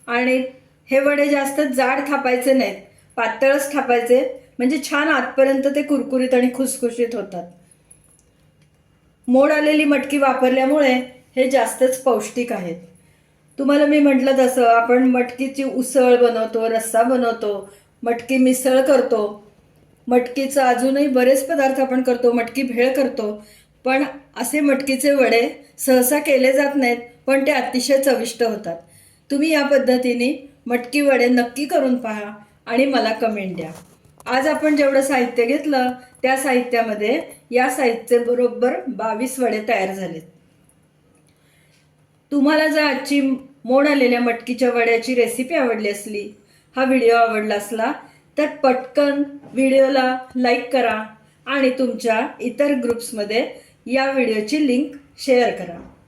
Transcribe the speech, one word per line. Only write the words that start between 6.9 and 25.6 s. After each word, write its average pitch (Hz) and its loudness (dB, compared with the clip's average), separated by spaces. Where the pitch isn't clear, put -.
होतात. 190 -10
मोड 269 4
आलेली 302 2
मटकी 285 0
वापरल्यामुळे 262 2
हे 254 2
जास्तच 262 0
पौष्टिक 240 -2
आहेत. 175 -8
तुम्हाला 285 2
मी 294 4
म्हटलं 269 4
तसं, 254 2
आपण 233 4
मटकीची 254 -2
उसळ 247 2
बनवतो, 226 0
रस्सा 226 0
बनवतो, 226 -2
मटकी 233 -4
मिसळ 254 2
करतो, 247 0
मटकीचं 262 0
अजूनही 262 2
बरेच 254 2
पदार्थ 277 0
आपण 254 0
करतो, 247 0
मटकी 233 -4
भेळ 247 0
करतो, 220 -4
पण 269 0
असे 247 -4
मटकीचे 269 0
वडे 240 2